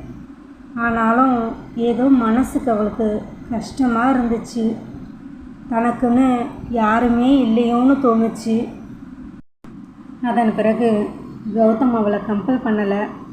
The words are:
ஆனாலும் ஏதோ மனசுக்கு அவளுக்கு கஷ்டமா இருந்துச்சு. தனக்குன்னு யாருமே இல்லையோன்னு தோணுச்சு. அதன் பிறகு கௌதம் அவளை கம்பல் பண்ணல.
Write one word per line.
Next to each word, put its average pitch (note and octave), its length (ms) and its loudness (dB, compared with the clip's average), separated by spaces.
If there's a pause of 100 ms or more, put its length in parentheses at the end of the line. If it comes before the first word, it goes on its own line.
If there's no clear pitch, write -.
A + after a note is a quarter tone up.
(760)
ஆனாலும் A#3 600 2 (400)
ஏதோ A#3 280 0
மனசுக்கு B3+ 680 2
அவளுக்கு G#3+ 360 0 (420)
கஷ்டமா A#3 600 0
இருந்துச்சு. A#3 540 -2 (1080)
தனக்குன்னு A#3+ 580 2 (420)
யாருமே A#3 600 2 (160)
இல்லையோன்னு A#3+ 540 4
தோணுச்சு. A3+ 560 2 (1700)
அதன் A#3 320 2
பிறகு A3 540 2 (460)
கௌதம் A3+ 380 4
அவளை G#3 260 2
கம்பல் G#3+ 440 -2
பண்ணல. G#3 320 0 (380)